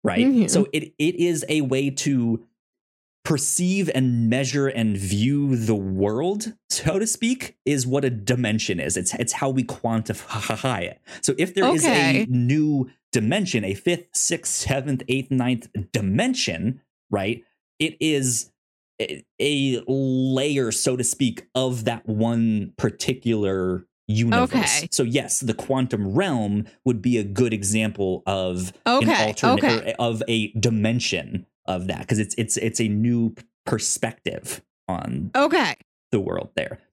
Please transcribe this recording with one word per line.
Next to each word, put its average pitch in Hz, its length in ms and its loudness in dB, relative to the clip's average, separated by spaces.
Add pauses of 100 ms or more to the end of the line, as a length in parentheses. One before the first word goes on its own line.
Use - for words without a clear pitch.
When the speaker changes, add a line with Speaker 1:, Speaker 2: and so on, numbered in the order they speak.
Speaker 1:
right? 220 220 2
Speaker 2:
Mm-hmm. 240 220 4
Speaker 1:
So 196 260 2
it, 151 260 -4
it 156 160 2
is 170 340 0
a 156 120 2
way 135 280 0
to 120 540 0 (800)
perceive 180 720 0
and 120 360 2
measure 135 400 0
and 110 280 0
view 123 580 2
the 113 200 2
world, 107 760 -2 (160)
so 160 280 -2
to 220 80 2
speak, 240 600 -2
is 135 200 0
what 135 200 0
a 127 40 2
dimension 107 720 0
is. - 160 -2
It's, 92 200 -4
it's - 180 -4
how 139 160 0
we 131 160 0
quantify 110 1160 -4
it. - 180 -10 (200)
So 139 160 0
if 180 160 -2
there 196 220 2
is 311 100 2
a - 40 4
Speaker 2:
Okay. 196 400 4
Speaker 1:
new 135 600 2 (220)
dimension, 131 540 0
a 98 80 -2
fifth, 175 400 -2
sixth, - 400 -2
seventh, 135 560 -2
eighth, 131 200 0
ninth 123 380 0 (240)
dimension, 110 880 -2 (320)
right? 104 320 -4 (360)
It 151 200 -2
is 139 500 0 (520)
a, 73 240 -8 (160)
a 135 460 2
layer, 131 840 2
so 127 240 0
to 123 80 -2
speak, - 500 -2
of 127 300 0
that 117 240 -2
one 113 680 2
particular 98 1080 0 (220)
universe. 117 460 2
Speaker 2:
Okay. 165 380 0
Speaker 1:
So - 120 0
yes, 123 380 -2
the 113 120 -2
quantum 120 600 -2
realm 110 520 0 (200)
would 113 160 2
be 120 160 2
a 104 80 0
good 110 280 0
example 101 720 0
of 92 460 -2 (140)
an 247 180 4
Speaker 2:
Okay, 220 240 4
Speaker 1:
alternate, 233 380 2
Speaker 2:
okay. 113 340 0
Speaker 1:
or 120 60 2
of 113 240 -2
a 110 240 0
dimension 110 920 0 (200)
of 92 220 -4
that, - 200 -6
'cause 107 100 2
it's, 107 200 -2
it's, 113 180 -2
it's 113 240 -2
a 113 80 2
new 113 440 2
p-, - 120 -20 (220)
perspective - 960 -4 (260)
on 85 480 -4
Speaker 2:
Okay. 277 400 2 (380)
Speaker 1:
the 107 80 2
world 85 340 -4
there. - 240 -4 (140)